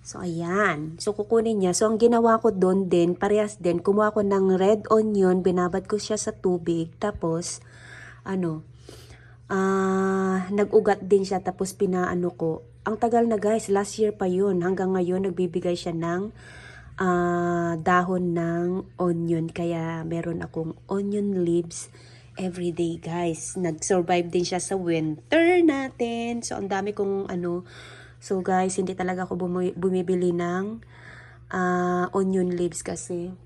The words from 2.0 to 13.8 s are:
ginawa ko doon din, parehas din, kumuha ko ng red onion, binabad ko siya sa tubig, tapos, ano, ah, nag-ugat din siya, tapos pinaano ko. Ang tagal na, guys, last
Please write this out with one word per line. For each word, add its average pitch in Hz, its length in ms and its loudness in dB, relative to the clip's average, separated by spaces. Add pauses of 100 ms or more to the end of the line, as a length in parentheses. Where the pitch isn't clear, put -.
ginawa 233 400 6
ko 233 80 4
doon 190 400 2
din, 175 240 4
parehas 208 480 0
din, 175 160 2
kumuha 208 320 2
ko 214 160 0
ng 190 320 4
red 202 320 2
onion, 196 560 4
binabad 180 400 0
ko 208 160 -2
siya 214 160 -2
sa 214 160 -4
tubig, 170 640 -2
tapos, 170 640 -4 (640)
ano, 170 400 -4 (800)
ah, 190 1040 0
nag-ugat 202 560 2
din 196 160 4
siya, 185 240 -4
tapos 185 320 -4
pinaano 180 560 0
ko. 160 320 -4 (160)
Ang 208 160 -4
tagal 233 320 2
na, 220 80 2
guys, 214 320 0
last 202 320 0